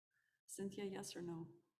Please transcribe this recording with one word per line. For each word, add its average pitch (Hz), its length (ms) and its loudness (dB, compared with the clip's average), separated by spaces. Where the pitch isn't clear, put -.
Cynthia, 196 380 0
yes 196 280 0
or 175 80 0
no? 170 240 0